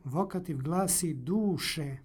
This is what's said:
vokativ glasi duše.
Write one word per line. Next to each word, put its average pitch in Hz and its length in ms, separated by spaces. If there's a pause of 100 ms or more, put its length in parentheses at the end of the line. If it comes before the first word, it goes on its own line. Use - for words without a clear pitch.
vokativ 180 520
glasi 175 560
duše. 151 920